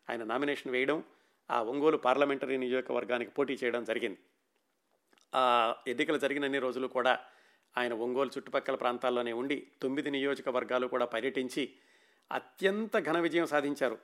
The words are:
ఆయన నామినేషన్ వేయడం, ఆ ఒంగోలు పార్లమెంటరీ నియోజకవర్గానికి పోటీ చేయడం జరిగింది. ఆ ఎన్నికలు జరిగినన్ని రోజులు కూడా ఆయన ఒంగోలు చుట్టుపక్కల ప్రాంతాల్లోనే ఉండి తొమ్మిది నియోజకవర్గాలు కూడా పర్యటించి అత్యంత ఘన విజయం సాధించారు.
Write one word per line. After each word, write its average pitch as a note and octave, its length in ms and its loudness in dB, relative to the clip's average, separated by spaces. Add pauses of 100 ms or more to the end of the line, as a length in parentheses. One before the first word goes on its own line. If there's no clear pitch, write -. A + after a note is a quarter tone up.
ఆయన A#2 140 -6
నామినేషన్ C3+ 480 -2
వేయడం, C3+ 320 0 (480)
ఆ A#2+ 100 2
ఒంగోలు C#3+ 360 2
పార్లమెంటరీ C3+ 600 0
నియోజకవర్గానికి B2 720 -2
పోటీ C#3 320 -2
చేయడం A#2+ 200 0
జరిగింది. A2+ 340 -2 (1160)
ఆ A#2+ 400 6 (120)
ఎన్నికలు D3 300 0
జరిగినన్ని C#3 420 0
రోజులు B2+ 280 -2
కూడా B2+ 320 2 (580)
ఆయన A#2+ 160 0
ఒంగోలు B2 360 0
చుట్టుపక్కల C3 460 -4
ప్రాంతాల్లోనే B2 580 0
ఉండి C3+ 340 -4 (140)
తొమ్మిది C#3 300 -2
నియోజకవర్గాలు B2+ 760 0
కూడా B2 180 0
పర్యటించి B2+ 640 -2 (600)
అత్యంత G#3 680 -2
ఘన D#3+ 200 2
విజయం E3 280 2
సాధించారు. C#3 560 0